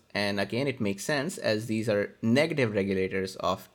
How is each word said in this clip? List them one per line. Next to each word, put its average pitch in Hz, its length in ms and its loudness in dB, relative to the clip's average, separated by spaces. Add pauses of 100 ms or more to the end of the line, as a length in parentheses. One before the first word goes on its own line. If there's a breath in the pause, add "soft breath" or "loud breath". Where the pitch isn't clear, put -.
(140)
And 101 280 0
again, 113 260 0
it 123 140 -4
makes 98 240 -2
sense 147 320 -2
as 110 300 0
these 110 200 0
are 104 340 0
negative 131 520 2
regulators 95 640 0
of - 380 -2